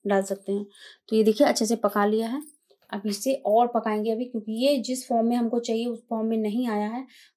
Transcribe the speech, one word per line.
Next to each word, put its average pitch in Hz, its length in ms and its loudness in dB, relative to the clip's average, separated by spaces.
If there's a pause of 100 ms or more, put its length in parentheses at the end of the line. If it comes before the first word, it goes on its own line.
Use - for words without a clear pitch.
डाल 196 160 4
सकते 196 280 -6
हैं। 202 140 -2 (440)
तो 220 60 0
ये 220 80 6
देखिए 220 240 6
अच्छे 240 180 2
से 226 120 0
पका 208 280 2
लिया 220 220 0
है। 269 140 -6 (500)
अब 202 160 -8
इसे 233 260 -2 (140)
और 226 220 6
पकाएंगे 220 420 -2
अभी 226 140 -4
क्योंकि 220 340 -8
ये 277 200 4
जिस 254 280 -6
फॉर्म 233 200 2
में 240 80 2
हमको 233 260 0
चाहिए 233 240 -2
उस 233 240 -8
फॉर्म 220 180 -2
में 226 100 0
नहीं 220 300 -2
आया 208 200 -2
है, 247 180 -8 (320)